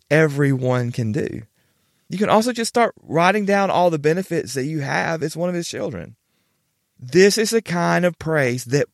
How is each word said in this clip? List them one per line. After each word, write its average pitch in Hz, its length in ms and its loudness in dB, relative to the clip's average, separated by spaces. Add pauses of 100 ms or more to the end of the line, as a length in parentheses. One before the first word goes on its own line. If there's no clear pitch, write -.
everyone 139 840 2
can 110 180 -2
do. - 320 -6 (680)
You 165 80 -8
can 202 120 0
also 226 240 4
just 226 160 -4
start 233 320 0
writing 185 440 2
down 196 240 2
all 175 200 2
the 160 100 -2
benefits 160 540 -2
that 131 120 -4
you 156 140 -4
have 160 440 -4
as 156 120 -6
one 175 140 -2
of 180 60 -4
his 170 120 -6
children. 113 480 -8 (840)
This 180 380 4
is 220 140 0
the 226 100 0
kind 170 440 0
of 175 120 0
praise 131 480 -2
that 127 280 0